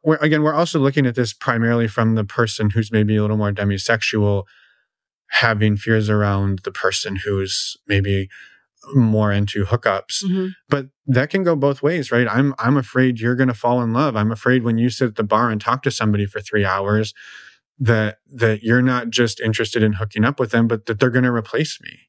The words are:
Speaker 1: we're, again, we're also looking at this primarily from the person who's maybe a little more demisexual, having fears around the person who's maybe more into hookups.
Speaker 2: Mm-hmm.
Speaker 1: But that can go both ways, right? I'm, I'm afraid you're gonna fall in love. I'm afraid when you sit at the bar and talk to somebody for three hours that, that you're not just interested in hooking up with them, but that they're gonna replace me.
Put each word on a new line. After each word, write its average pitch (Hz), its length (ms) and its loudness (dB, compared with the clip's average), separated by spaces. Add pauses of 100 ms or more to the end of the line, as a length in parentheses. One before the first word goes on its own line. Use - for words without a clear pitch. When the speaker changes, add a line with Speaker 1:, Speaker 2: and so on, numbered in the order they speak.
Speaker 1:
we're, 156 140 2
again, 151 260 2
we're 151 100 2
also 165 240 0
looking 139 280 2
at 120 100 0
this 120 180 0
primarily 117 540 0
from 113 280 2
the 110 100 0
person 107 460 0
who's 107 200 -2
maybe 107 240 2
a 107 60 2
little 104 160 0
more 104 160 0
demisexual, 101 880 0 (880)
having 107 480 2
fears 110 320 0
around 98 540 0
the 98 80 -8
person 95 460 -4
who's 98 600 -4 (100)
maybe 98 400 0 (680)
more 110 380 2
into 101 340 -2
hookups. 101 580 -2
Speaker 2:
Mm-hmm. 185 240 -2 (220)
Speaker 1:
But 139 180 -2 (200)
that 131 220 2
can 190 140 -2
go 170 120 2
both 139 260 0
ways, 156 300 -2
right? 120 160 2
I'm, 131 320 2
I'm 127 180 2
afraid 127 420 0
you're 120 160 0
gonna 127 180 2
fall 123 280 0
in 113 120 -2
love. 131 220 0
I'm 107 160 0
afraid 123 320 0
when 113 140 0
you 120 120 2
sit 123 180 -2
at 107 80 -6
the 113 80 -2
bar 110 260 2
and 107 120 -2
talk 123 220 -2
to 131 80 -2
somebody 104 340 0
for 101 160 -10
three 101 240 -2
hours 101 480 -2 (680)
that, 110 400 0 (120)
that 113 320 0
you're 117 180 4
not 123 280 0
just 117 320 0
interested 110 420 0
in 107 100 2
hooking 107 300 -4
up 135 160 0
with 120 120 -2
them, 117 160 2
but 113 180 -2
that 107 140 -6
they're 127 100 4
gonna 123 240 2
replace 120 480 -4
me. - 100 -20 (180)